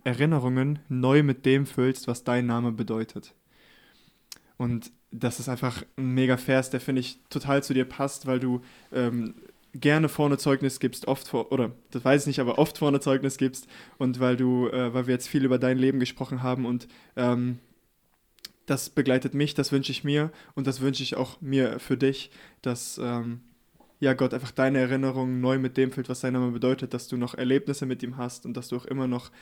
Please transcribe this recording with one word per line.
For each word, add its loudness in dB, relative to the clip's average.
Erinnerungen 2
neu 4
mit 2
dem 4
füllst, 0
was -4
dein 0
Name 0
bedeutet.“ -6
Und -4
das -4
ist -8
einfach -4
ein -2
mega 4
Vers, 2
der, -2
finde -2
ich, -6
total 0
zu -2
dir 4
passt, -6
weil 0
du, -2
ähm, -2
gerne 4
vorne 2
Zeugnis 0
gibst, -4
oft -2
vor-, -2
oder 0
das -6
weiß 6
ich -4
nicht, 0
aber 0
oft 2
vorne 2
Zeugnis 0
gibst -2
und 0
weil 4
du, 2
äh, -2
weil -2
wir 2
jetzt -4
viel 2
über 4
dein 2
Leben 4
gesprochen -4
haben -2
und, -4
ähm, 0
das -2
begleitet 2
mich, 0
das 0
wünsche 0
ich -6
mir 2
und -4
das -2
wünsche 0
ich -4
auch -4
mir 0
für -2
dich, -2
dass, -6
ähm, -4
ja, 4
Gott 0
einfach -6
deine 2
Erinnerungen 0
neu 2
mit -4
dem 4
füllt, -6
was -6
sein -2
Name 0
bedeutet, 0
dass -8
du -6
noch -4
Erlebnisse 0
mit -6
ihm -6
hast -8
und -8
dass -10
du -4
auch -8
immer -4
noch -4